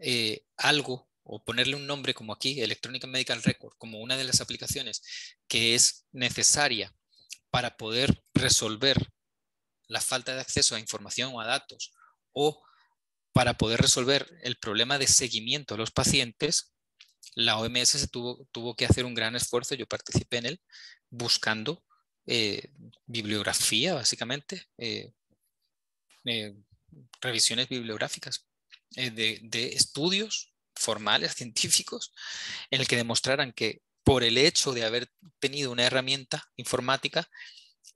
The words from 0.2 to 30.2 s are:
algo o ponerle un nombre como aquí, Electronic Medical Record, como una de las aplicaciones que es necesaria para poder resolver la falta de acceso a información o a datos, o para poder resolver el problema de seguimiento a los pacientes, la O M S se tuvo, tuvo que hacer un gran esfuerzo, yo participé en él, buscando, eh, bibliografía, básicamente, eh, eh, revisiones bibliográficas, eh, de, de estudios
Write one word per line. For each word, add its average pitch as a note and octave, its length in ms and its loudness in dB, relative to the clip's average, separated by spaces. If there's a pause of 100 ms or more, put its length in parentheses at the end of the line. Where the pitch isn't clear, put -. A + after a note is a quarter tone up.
algo C3 540 0 (140)
o G#2 200 -14
ponerle B2+ 320 0
un C#3+ 120 -10
nombre C#3 260 -2
como G#2+ 180 -8
aquí, C3 300 -4
Electronic A#2 440 -6
Medical B2+ 380 -4
Record, - 340 -2
como A2 220 -14
una B2 160 -4
de C3+ 80 -4
las B2+ 180 2
aplicaciones A#2+ 600 -6 (460)
que A#2 280 4
es - 360 4
necesaria B2 840 2 (540)
para B2 280 -2
poder A#2 460 0 (100)
resolver B2 800 2 (760)
la A2 140 -4
falta C3 340 -2
de C3 60 -6
acceso C#3 340 2
a A2 40 -4
información A2 540 -6
o A#2 80 -8
a A2 60 -6
datos, - 460 -6 (400)
o D3+ 280 2 (720)
para A#2+ 240 4
poder A2+ 240 2
resolver C3+ 600 4
el B2 140 -4
problema A#2 400 0
de C3+ 100 2
seguimiento A#2 680 2
a - 20 -4
los A2 140 -4
pacientes, C3+ 840 0 (600)
la A#2 240 2
O A2 80 -2
M B2 160 0
S C#3 180 4
se G#2+ 80 -2
tuvo, B2 440 -8
tuvo A#2 240 -8
que B2+ 100 0
hacer B2 180 4
un B2 100 -6
gran A2+ 220 -2
esfuerzo, A#2+ 400 -2
yo A#2+ 120 -8
participé - 500 -4
en A#2 80 -4
él, D3 160 -6 (480)
buscando, A#2+ 720 -2 (440)
eh, A2 440 0 (340)
bibliografía, A2 880 0
básicamente, C3+ 760 -4 (100)
eh, G#2+ 340 -8 (1120)
eh, A2 280 -4 (680)
revisiones A#2 480 0
bibliográficas, B2 800 -6 (480)
eh, B2+ 160 -4
de, A2 320 -2
de A#2 300 -4
estudios F#3 800 0 (220)